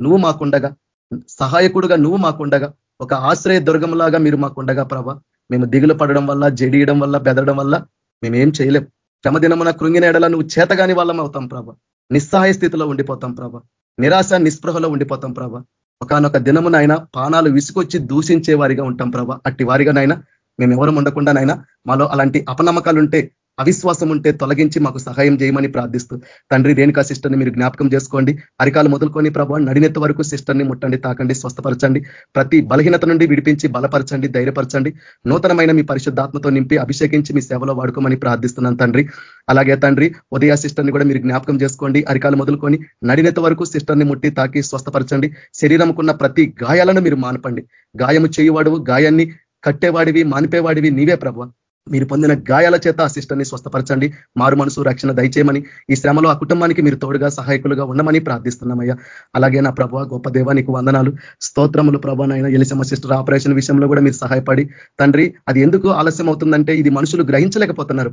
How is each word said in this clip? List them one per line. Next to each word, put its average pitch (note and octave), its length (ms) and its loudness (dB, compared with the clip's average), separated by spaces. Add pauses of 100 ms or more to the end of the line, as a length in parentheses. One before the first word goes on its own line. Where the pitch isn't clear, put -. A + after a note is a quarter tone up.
నువ్వు D3+ 160 2
మాకుండగా, C#3+ 580 0 (540)
సహాయకుడుగా F3+ 640 0
నువ్వు D#3+ 220 2
మాకుండగా, D3 560 -2 (280)
ఒక B2+ 120 -4
ఆశ్రయ E3+ 460 0
దుర్గంలాగా D#3+ 580 0
మీరు D3+ 200 2
మాకుండగా C3+ 460 -2
ప్రభా, C3 360 -8 (320)
మేము B2 140 0
దిగులు C#3 280 4
పడడం C#3+ 340 2
వల్ల, C#3+ 220 2
జడియడం C#3 500 2
వల్ల, C#3 180 -2
బెదరడం C3+ 400 2
వల్ల C#3 280 -2 (380)
మేమేం A#2+ 280 2 (100)
చేయలేం. C#3 220 2
శ్రమదినమున E3 880 -2
కృంగిన E3 340 2
ఎడల E3 220 4
నువ్వు D#3+ 220 -2 (100)
చేతగాని F#3 340 2
వాళ్ళం E3+ 260 0
అవుతాం C#3+ 280 -8
ప్రభా. A#2+ 260 -16 (380)
నిస్సహాయ F#3 420 2
స్థితిలో E3 340 -2
ఉండిపోతాం C3+ 460 -6
ప్రభా, B2 280 -14 (380)
నిరాశ F#3 340 2
నిస్పృహలో E3 560 0
ఉండిపోతాం C#3 440 -6
ప్రభా. B2 300 -12 (380)
ఒకానొక D3 360 0
దినమున D#3+ 380 2
ఆయన D3+ 200 4 (200)
పానాలు D3+ 340 0
విసుకొచ్చి D#3 500 -2
దూషించే D#3 540 0
వారిగా C#3 300 0
ఉంటాం B2 260 -4
ప్రభా. B2 360 -6
అట్టి C3 180 -4
వారిగా C3+ 280 2
నాయన C#3+ 300 2 (380)
మేము B2 140 4
ఎవరు C#3+ 180 2
ఉండకుండా C#3+ 400 0
నాయన C#3 320 0 (240)
మాలో C3+ 200 0
అలాంటి C#3 420 0
అపనమ్మకాలుంటే D#3+ 840 0 (320)
అవిశ్వాసం E3+ 520 0
ఉంటే D3 160 0 (100)
తొలగించి D3 440 0
మాకు C3 200 -4
సహాయం C#3 360 0
చేయమని C#3 340 0
ప్రార్థిస్తూ, B2 400 -6 (360)
తండ్రి, C3+ 280 4
రేణుకా C#3+ 300 4
సిస్టర్ని C3+ 320 -4
మీరు B2 160 0
జ్ఞాపకం B2+ 360 -2
చేసుకోండి. C3+ 400 0 (300)
అరికాలు D3 300 4
మొదలుకొని D3+ 440 0
ప్రభు C#3+ 220 -2 (100)
నడినెత్త D#3 360 2
వరకు D3 260 -2
సిస్టర్ని C#3 380 -2
ముట్టండి, C3 360 -4
తాకండి, B2+ 360 -2
స్వస్థపరచండి. C3 600 -2 (360)
ప్రతి C3+ 220 2 (120)
బలహీనత D#3 400 2
నుండి E3 220 2
విడిపించి D3 420 0
బలపరచండి, C3+ 640 -2
ధైర్యపరచండి. C3+ 560 -2 (380)
నూతనమైన E3+ 480 2
మీ D3 120 0
పరిశుద్ధాత్మతో C3+ 640 -4
నింపి C3+ 280 0
అభిషేకించి D3 520 -2
మీ C3 120 -2
సేవలో C3 320 -4
వాడుకోమని C3 420 -2
ప్రార్థిస్తున్నాను A#2+ 600 -2
తండ్రి. B2 220 2 (480)
అలాగే C3+ 320 4
తండ్రి, C#3 240 2 (280)
ఉదయ D3 260 4
సిస్టర్ని C#3+ 340 -2
కూడా C#3+ 140 2
మీరు C3 160 -2
జ్ఞాపకం C3 380 -2
చేసుకోండి. C3+ 360 -2 (120)
అరికాలు C#3 300 0
మొదలుకొని C#3+ 360 0 (320)
నడినెత్త E3 360 2
వరకు E3 160 0 (120)
సిస్టర్ని D3 380 0
ముట్టి D3 260 -2
తాకి C3+ 220 -2 (100)
స్వస్థపరచండి. C3+ 580 -2 (320)
శరీరంకున్న D#3+ 500 2 (120)
ప్రతి C#3+ 220 2 (180)
గాయాలను F3+ 440 2
మీరు C3 200 0
మానపండి. B2 340 -6 (400)
గాయము D#3 340 2
చేయువాడువు, D#3 420 2 (120)
గాయాన్ని D#3 360 4 (420)
కట్టేవాడివి, E3 540 2 (120)
మానిపేవాడివి D#3 640 0
నీవే D#3 260 4
ప్రభు. A#2+ 220 -8 (480)
మీరు C3+ 160 0
పొందిన D3 240 2 (160)
గాయాల E3+ 340 4
చేత E3 220 0
ఆ C#3+ 100 -2
సిస్టర్ని C#3 340 -6
స్వస్థపరచండి. C3+ 580 -4 (340)
మారు C3+ 180 4
మనసు, C#3 200 -2 (100)
రక్షణ C3 300 -2
దయచేయమని, C#3 420 0 (300)
ఈ C3+ 100 2
శ్రమలో D3+ 320 2
ఆ - 80 0
కుటుంబానికి E3+ 460 0
మీరు C#3 160 0
తోడుగా, C#3 340 -2
సహాయకులుగా C#3 540 -4
ఉండమని D#3 360 0
ప్రార్థిస్తున్నామయ్యా. B2 680 -4 (420)
అలాగే C3 300 2
నా C3 120 -2
ప్రభు, B2+ 240 -2 (100)
గొప్ప B2+ 240 -6
దేవా, C3 220 0
నీకు C3 180 -4
వందనాలు, C3+ 360 0 (340)
స్తోత్రములు D3 580 2
ప్రభు. C3+ 260 -2
నాయన, C3+ 160 -2 (120)
ఎలిసమ్మ C3+ 320 0
సిస్టర్ C3 280 -2
ఆపరేషన్ C3+ 400 0
విషయంలో C#3 340 2
కూడా C#3+ 140 4
మీరు C3 160 0
సహాయపడి C3 420 0 (360)
తండ్రి, C#3+ 260 4 (240)
అది C3 160 2
ఎందుకు F#3+ 220 2 (120)
ఆలస్యం D#3+ 320 0
అవుతుందంటే D3+ 480 0
ఇది C#3+ 180 2
మనుషులు D3+ 320 -2
గ్రహించలేకపోతున్నారు D3+ 800 -2